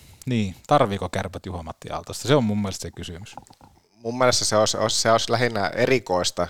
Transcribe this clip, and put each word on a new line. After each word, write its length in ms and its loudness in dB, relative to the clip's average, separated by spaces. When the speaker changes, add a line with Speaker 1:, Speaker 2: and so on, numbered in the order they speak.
Speaker 1:
niin, 300 -2
tarviiko 420 2
Kärpät 360 -6
Juha-Matti 440 -10
Aaltosta? 380 -10
Se 80 4
on 80 4
mun 180 0
mielestä 200 -6
se 100 -10
kysymys. 440 -14
Speaker 2:
Mun 140 -6
mielestä 280 4
se 100 0
olisi, 220 4
olisi, 240 0
se 100 4
olisi 200 4
lähinnä 360 0
erikoista, 840 0